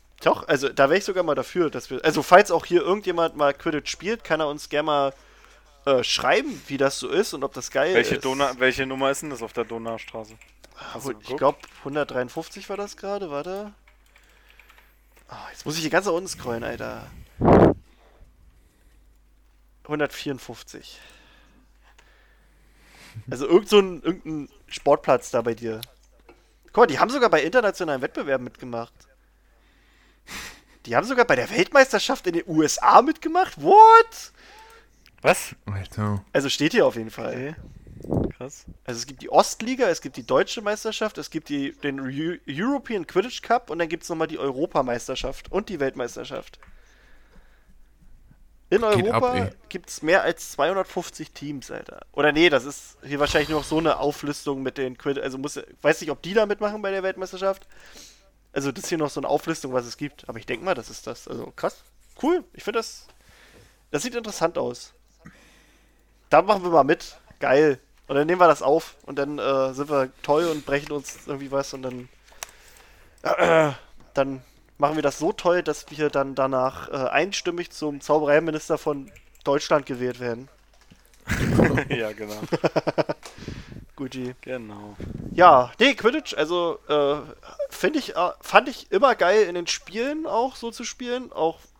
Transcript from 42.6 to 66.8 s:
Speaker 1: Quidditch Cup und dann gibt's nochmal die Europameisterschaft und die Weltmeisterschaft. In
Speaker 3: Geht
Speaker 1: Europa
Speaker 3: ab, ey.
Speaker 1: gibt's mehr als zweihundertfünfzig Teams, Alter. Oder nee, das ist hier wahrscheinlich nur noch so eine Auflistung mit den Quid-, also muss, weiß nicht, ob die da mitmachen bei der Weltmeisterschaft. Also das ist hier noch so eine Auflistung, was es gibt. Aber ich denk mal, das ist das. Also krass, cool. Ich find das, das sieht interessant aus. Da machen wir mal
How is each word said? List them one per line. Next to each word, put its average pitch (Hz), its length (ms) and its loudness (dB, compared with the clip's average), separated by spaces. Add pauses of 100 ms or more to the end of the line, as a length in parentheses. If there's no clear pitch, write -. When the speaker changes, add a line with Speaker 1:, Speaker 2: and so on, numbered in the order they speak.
Speaker 1:
Quidditch 202 340 -2
Cup - 300 -2
und 165 80 -6
dann 170 100 -2
gibt's 165 220 -8
nochmal 160 160 -2
die 156 120 -10
Europameisterschaft 131 1120 -4
und 214 200 -4
die 160 100 -8
Weltmeisterschaft. 123 800 -6 (2000)
In 202 140 2
Speaker 3:
Geht 208 240 4
Speaker 1:
Europa 247 240 2
Speaker 3:
ab, 247 60 0
ey. 98 140 -2 (200)
Speaker 1:
gibt's - 320 -12
mehr 165 200 4
als - 300 -4
zweihundertfünfzig 175 800 -4
Teams, 143 400 -12
Alter. - 300 -14 (120)
Oder 147 200 4
nee, 165 180 6
das 127 140 4
ist - 400 -14
hier 143 160 -4
wahrscheinlich 147 280 2
nur 156 120 0
noch 135 60 -6
so 156 120 0
eine 156 200 2
Auflistung 143 640 -4
mit 131 140 -6
den 131 220 -4
Quid-, 139 220 -4
also 131 180 -6
muss, 143 200 -8 (220)
weiß 156 220 4
nicht, - 80 -6
ob - 100 -8
die 180 140 -8
da 220 100 4
mitmachen 208 380 -4
bei 196 80 -4
der 190 120 -2
Weltmeisterschaft. 190 640 -4 (840)
Also 139 200 -2
das 196 120 -12
ist - 60 -10
hier 170 80 0
noch 147 120 -2
so 147 100 -6
eine 135 80 -4
Auflistung, 147 440 -2
was 123 140 -2
es 117 100 -14
gibt. - 320 -12
Aber 117 100 -12
ich - 80 -14
denk 123 160 -6
mal, 185 120 0
das - 160 -6
ist - 160 -18
das. 120 220 -12
Also - 280 -10
krass, - 260 -6 (400)
cool. 330 300 0
Ich - 120 -20
find 214 120 -6
das, - 300 -8 (840)
das 147 120 -2
sieht 240 120 -6
interessant 202 440 -4
aus. 123 340 -6 (1400)
Da 156 120 8
machen 196 200 2
wir 180 80 -2
mal 156 140 8